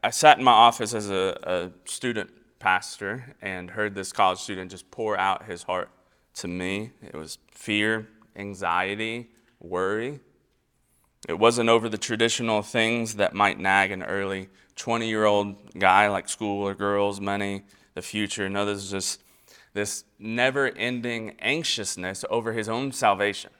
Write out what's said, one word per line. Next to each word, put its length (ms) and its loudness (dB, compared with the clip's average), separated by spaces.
I 80 2
sat 260 8
in 60 -4
my 80 8
office 420 8
as 160 -4
a, 320 0
a 480 -6
student 400 -4
pastor 800 -2
and 300 -8
heard 240 -4
this 160 -8
college 260 2
student 320 -10
just 220 -18
pour 260 -4
out 280 0
his 180 -12
heart 260 -4
to 120 -10
me. 440 -6
It 140 -18
was 240 -14
fear, 580 -2
anxiety, 960 -4
worry. 600 -4
It 120 -4
wasn't 300 4
over 200 4
the 80 -6
traditional 640 0
things 540 -2
that 180 2
might 240 2
nag 320 2
an 140 -8
early 460 -4
twenty-year-old 1040 0
guy, 300 6
like 200 -2
school 380 -4
or 80 -4
girls, 440 0
money, 440 -4
the 80 -8
future. 460 -4
No, 160 -2
this 180 -4
is 80 -10
just 320 -6
this 300 -4
never-ending 1200 -2
anxiousness 920 -4
over 240 -2
his 160 -4
own 220 -4
salvation. 680 2